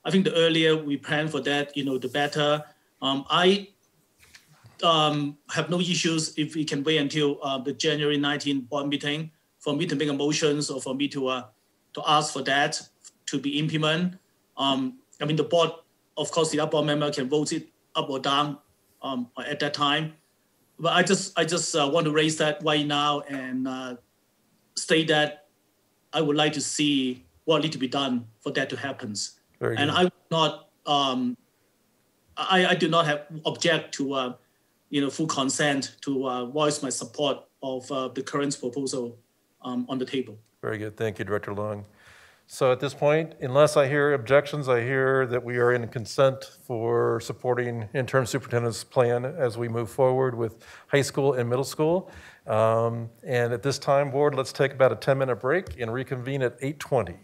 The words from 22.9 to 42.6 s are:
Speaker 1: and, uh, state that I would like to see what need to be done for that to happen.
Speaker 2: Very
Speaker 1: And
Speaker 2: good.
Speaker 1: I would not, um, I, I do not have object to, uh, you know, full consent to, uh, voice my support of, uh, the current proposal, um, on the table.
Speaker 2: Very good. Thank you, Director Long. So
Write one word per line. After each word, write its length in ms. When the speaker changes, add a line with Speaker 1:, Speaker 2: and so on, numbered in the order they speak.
Speaker 1:
and, 480
uh, 260
state 320
that 400
I 80
would 160
like 180
to 60
see 640
what 180
need 80
to 80
be 80
done 400
for 120
that 180
to 60
happen. 380
Speaker 2:
Very 160
Speaker 1:
And 140
Speaker 2:
good. 100
Speaker 1:
I 20
would 100
not, 360
um, 500
I, 300
I 80
do 140
not 180
have 200
object 500
to, 200
uh, 180
you 100
know, 100
full 180
consent 720
to, 260
uh, 200
voice 360
my 80
support 540
of, 300
uh, 160
the 140
current 360
proposal, 580
um, 260
on 100
the 60
table. 320
Speaker 2:
Very 180
good. 180
Thank 240
you, 40
Director 300
Long. 300
So 220